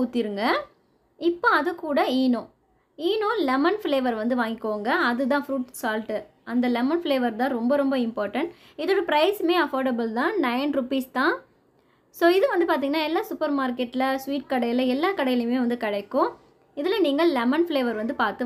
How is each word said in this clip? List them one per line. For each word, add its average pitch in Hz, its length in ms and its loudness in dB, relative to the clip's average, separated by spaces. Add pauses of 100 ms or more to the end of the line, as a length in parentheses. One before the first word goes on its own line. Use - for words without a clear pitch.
ஊத்திருங்க. 220 440 -2 (760)
இப்ப 339 380 2
அது 302 120 0 (140)
கூட 302 160 0 (220)
ஈனோ, 247 180 2 (580)
ஈனோ 403 300 0 (200)
லெமன் 294 340 2
ஃப்ளேவர் 254 360 0
வந்து 233 220 -2
வாங்கிக்கோங்க. 220 480 -4 (180)
அதுதான் 262 380 0
ஃப்ரூட் 269 260 -6 (100)
சால்ட்டு. 220 380 -4 (340)
அந்த 247 220 2
லெமன் 269 280 0
ஃப்ளேவர் 247 380 0
தான் 269 160 0
ரொம்ப 233 240 0
ரொம்ப 277 140 0 (120)
இம்பார்ட்டன்ட். 226 440 -4 (320)
இதோட 381 260 2
ப்ரைஸுமே 339 540 2
அஃபோர்டபுள் 254 560 -2
தான், 339 160 0 (100)
நைன் 262 340 -2
ருப்பீஸ் 262 300 -2 (100)
தான். 311 160 2 (800)
So 339 220 6
இது 392 160 4
வந்து 349 180 2
பாத்தீங்கன்னா, 294 380 0
எல்லா 339 220 0
சூப்பர் 302 300 -2
மார்க்கெட்ல, 254 440 -2 (200)
ஸ்வீட் 277 280 -4
கடையில, 247 420 0
எல்லா 311 160 2 (100)
கடையிலுமே 254 440 0
வந்து 240 220 0
கிடைக்கும். 214 440 -2 (460)
இதுல 359 300 0
நீங்க 285 160 2 (140)
லெமன் 262 320 2
ஃப்ளேவர் 247 340 0
வந்து 233 200 -4
பார்த்து 208 240 -2